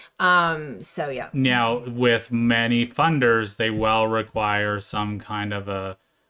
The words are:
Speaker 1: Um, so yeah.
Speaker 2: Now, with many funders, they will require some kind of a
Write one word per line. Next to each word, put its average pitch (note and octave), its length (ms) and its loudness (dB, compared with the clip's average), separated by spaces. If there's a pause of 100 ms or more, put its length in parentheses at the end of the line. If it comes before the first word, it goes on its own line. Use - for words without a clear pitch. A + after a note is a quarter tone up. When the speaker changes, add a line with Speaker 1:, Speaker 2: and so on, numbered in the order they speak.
(200)
Speaker 1:
Um, E3 600 0
so D3+ 280 -6
yeah. B2 220 -8
Speaker 2:
Now, B2 460 2
with A#2+ 520 0
many A#2 560 2
funders, A#2+ 680 2
they A2+ 140 0
will A2 360 2
require G#2 720 -2
some G#2 400 -6
kind G#2 340 -8
of G2+ 160 -8
a F#2+ 300 -8 (320)